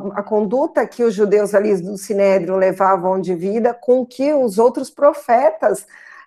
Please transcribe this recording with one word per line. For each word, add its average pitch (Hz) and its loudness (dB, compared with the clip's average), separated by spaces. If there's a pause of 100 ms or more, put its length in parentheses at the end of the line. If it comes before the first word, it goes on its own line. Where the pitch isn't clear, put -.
(200)
a - -4
conduta 220 -2
que - -4
os 226 2
judeus 202 0
ali 202 2
do 190 -10
Sinédrio 190 0
levavam 190 0
de 180 -4
vida 214 -2
com 247 0
que 277 -2
os 247 0
outros 247 2
profetas, 285 0 (400)